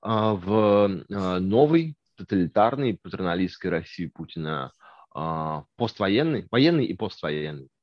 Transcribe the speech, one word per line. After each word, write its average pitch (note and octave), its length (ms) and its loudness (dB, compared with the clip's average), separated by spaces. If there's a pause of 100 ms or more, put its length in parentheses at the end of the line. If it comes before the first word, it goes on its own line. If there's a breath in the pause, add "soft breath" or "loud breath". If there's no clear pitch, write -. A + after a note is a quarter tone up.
А A2 320 2
в, G2+ 680 2 (100)
а, F#2 240 -2
новой, D3 580 2 (200)
тоталитарной, G#2 840 0
патерналистской F#2 720 -4
России E2+ 360 -6
Путина, D#2 680 -10 (420 loud breath)
а, D#2 500 -6 (120)
поствоенной, A#2 760 0
военной C#3+ 360 2
и - 80 -4
поствоенной D2+ 760 -8 (140)